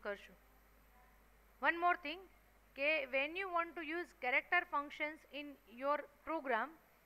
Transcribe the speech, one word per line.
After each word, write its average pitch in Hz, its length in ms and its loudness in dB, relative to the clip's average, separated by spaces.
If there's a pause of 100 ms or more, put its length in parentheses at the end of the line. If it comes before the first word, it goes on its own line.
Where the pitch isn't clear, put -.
કરશું. 202 340 -6 (1300)
One 302 140 6
more 349 300 2
thing 320 140 -6 (560)
કે 294 300 2
when 269 300 0
you 381 180 -2
want 339 240 0
to 339 60 -6
use 320 220 -4 (160)
character 302 400 2
functions 302 560 -4 (220)
in 294 160 -10 (240)
your 277 200 2
program, 269 680 -2 (360)